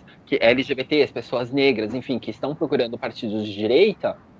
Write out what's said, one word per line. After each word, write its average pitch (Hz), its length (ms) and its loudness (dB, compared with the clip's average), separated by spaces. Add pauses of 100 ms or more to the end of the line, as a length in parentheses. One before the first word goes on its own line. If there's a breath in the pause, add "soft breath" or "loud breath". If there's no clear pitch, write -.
(260 loud breath)
que, - 140 0
L 123 220 4
G 135 120 -4
B 127 80 -2
T, 147 200 2
as - 100 0
pessoas 123 400 -6
negras, 131 420 2
enfim, 127 240 -4
que - 120 -10
estão 139 240 -6
procurando 131 440 -2
partidos 110 480 -6
de 101 80 -10
direita, 120 640 2 (240)